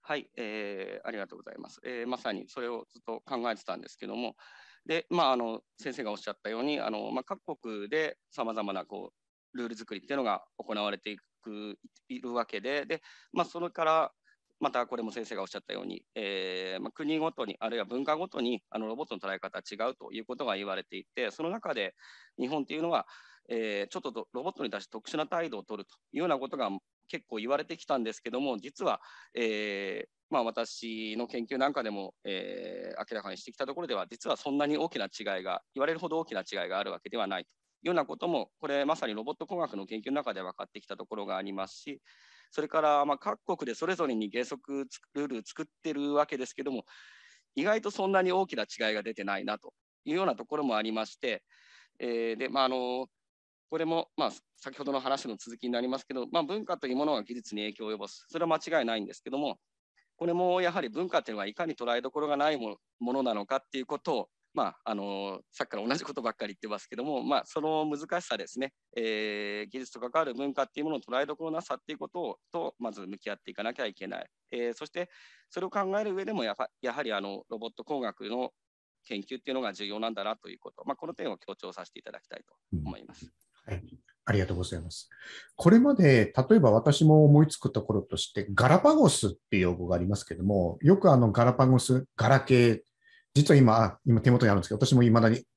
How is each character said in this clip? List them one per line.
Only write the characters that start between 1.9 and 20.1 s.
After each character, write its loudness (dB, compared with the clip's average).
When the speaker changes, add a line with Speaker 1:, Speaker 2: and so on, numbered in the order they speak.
Speaker 1:
ー、 -8
ま -4
さ -6
に -8
そ -12
れ -6
を -8
ず -20
っ -20
と -10
考 -4
え -2
て -14
た -6
ん -12
で -18
す -20
け -12
ど -8
も、 -8
で、 -4
ま 2
あ、 4
あ 2
の、 -4
先 -8
生 -10
が -6
お -6
っ -10
し -12
ゃ -6
っ -10
た -8
よ -6
う -2
に、 -2
あ -4
の、 -6
ま -4
あ、 -12
各 -10
国 -10
で -2
様 -6
々 -4
な、 -6
こ -12
う、 -8
ル -6
ー -6
ル -10
作 -12
り -10
っ -20
て -8
い -4
う -
の -2
が -2
行 -10
わ -2
れ -6
て -10
い -14
く、 -12
い -10
る -8
わ -2
け -8
で、 -4
で、 -6
ま 0
あ、 2
そ -8
れ -4
か -4
ら、 4
ま 0
た 0
こ -8
れ -4
も -4
先 -8
生 -10
が -6
お -6
っ -14
し -14
ゃ -8
っ -12
た -10
よ -8
う -10
に、 -10
え -6
ー、 -8
ま -8
あ、 -12
国 -2
ご 0
と -6
に、 -8
あ -4
る -4
い -2
は -2
文 -6
化 0
ご -6
と -8
に、 -2
あ -8
の、 -6
ロ -6
ボ -8
ッ -14
ト -8
の -12
捉 -6
え -8
方 -10
違 -12
う -10
と -16